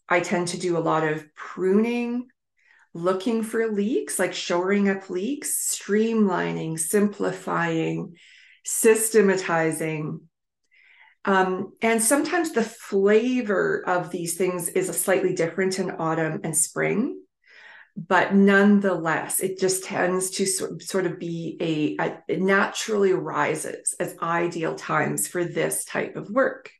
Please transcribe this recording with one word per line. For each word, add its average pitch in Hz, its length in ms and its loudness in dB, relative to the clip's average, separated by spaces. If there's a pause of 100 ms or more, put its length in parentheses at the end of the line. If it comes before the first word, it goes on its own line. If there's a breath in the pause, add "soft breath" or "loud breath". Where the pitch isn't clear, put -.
(100)
I 180 100 4
tend 175 300 0
to 180 100 -6
do 175 180 0
a - 20 2
lot 160 280 2
of 156 280 -6
pruning, 233 920 0 (680 soft breath)
looking 190 480 0
for 226 300 -2
leaks, 214 480 -2
like 180 140 0
shoring 196 560 0
up 196 200 -4
leaks, 208 640 -4
streamlining, 175 1040 0
simplifying, 170 1400 -2 (500 loud breath)
systematizing. 165 1500 2 (1040 soft breath)
Um, 190 580 2
and 226 220 2
sometimes 320 480 0
the 226 100 0
flavor 208 1300 2
of 175 240 0
these 170 240 -4
things 180 320 -2
is 180 220 0
a 170 40 -6
slightly 185 400 0
different 190 460 0
in 175 120 -2
autumn 160 520 -2
and 160 140 -4
spring, 180 640 0 (760 loud breath)
but 185 400 2
nonetheless, 196 1040 4
it 190 200 -4
just 185 260 0
tends 185 460 -2
to 196 140 -2
so-, - 340 -4
sort 185 260 -2
of 165 140 -4
be 165 420 -6
a, 156 420 0
a, - 140 -4 (100)
it 170 140 0
naturally 196 720 2
arises 151 840 -4
as - 240 -6
ideal 170 540 -2
times 147 500 -2
for 175 200 -4
this 160 400 -2
type - 320 -6
of - 120 -12
work. 240 400 -2 (100)